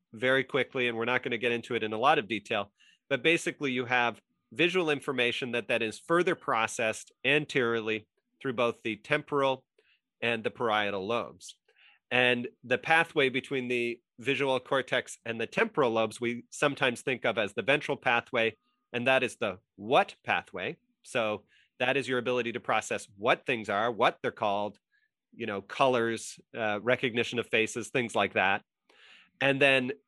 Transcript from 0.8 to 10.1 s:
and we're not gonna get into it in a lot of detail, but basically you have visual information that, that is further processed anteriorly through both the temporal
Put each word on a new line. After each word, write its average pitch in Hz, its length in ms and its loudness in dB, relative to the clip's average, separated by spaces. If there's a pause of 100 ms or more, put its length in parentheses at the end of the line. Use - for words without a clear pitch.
and 117 100 -2
we're 113 80 -2
not 123 200 0
gonna 123 120 -4
get 120 160 0
into 117 220 -4
it 113 80 -2
in 110 100 -4
a 110 60 -4
lot 143 200 4
of 110 100 -4
detail, 104 420 -4 (400)
but 123 140 -2
basically 160 480 0
you 127 120 -2
have 120 360 0 (320)
visual 170 380 0
information 127 600 -2
that, 120 160 -4
that 117 140 0
is 110 240 -6
further 170 300 2
processed 110 760 -2 (120)
anteriorly 117 840 0 (340)
through 135 120 -4
both 117 320 0
the 110 120 -4
temporal 139 680 -2 (580)